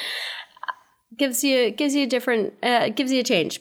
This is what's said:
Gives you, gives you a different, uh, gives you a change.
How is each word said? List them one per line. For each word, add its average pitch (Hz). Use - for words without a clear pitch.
Gives 269
you, 254
gives 277
you 285
a 269
different, 240
uh, 240
gives 254
you 262
a 247
change. 196